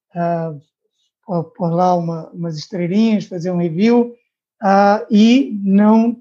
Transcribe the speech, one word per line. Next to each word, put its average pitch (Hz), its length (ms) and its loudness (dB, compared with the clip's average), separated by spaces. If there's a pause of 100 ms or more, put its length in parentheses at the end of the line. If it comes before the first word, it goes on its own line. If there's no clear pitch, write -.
(160)
ah, 170 380 -4 (720)
pô-, 175 180 -6
pôr 165 300 -6
lá 180 220 2
uma, 165 360 -6
umas 170 260 -10
estrelinhas, 196 680 -2
fazer 180 260 -8
um 180 60 -4
review, 226 580 0 (460)
ah, 202 500 2
e 226 520 4
não 214 580 2